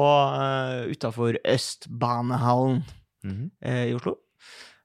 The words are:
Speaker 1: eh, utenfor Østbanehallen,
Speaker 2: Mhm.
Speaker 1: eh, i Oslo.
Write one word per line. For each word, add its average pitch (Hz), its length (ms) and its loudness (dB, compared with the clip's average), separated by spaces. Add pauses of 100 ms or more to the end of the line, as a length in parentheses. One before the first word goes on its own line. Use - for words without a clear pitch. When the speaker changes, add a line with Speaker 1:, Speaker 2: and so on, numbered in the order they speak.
(340)
Speaker 1:
eh, 135 580 -2
utenfor 117 520 -2
Østbanehallen, 123 1400 0 (420)
Speaker 2:
Mhm. 101 260 -8 (120)
Speaker 1:
eh, 123 280 -2
i 120 40 -2
Oslo. 120 240 -6 (680)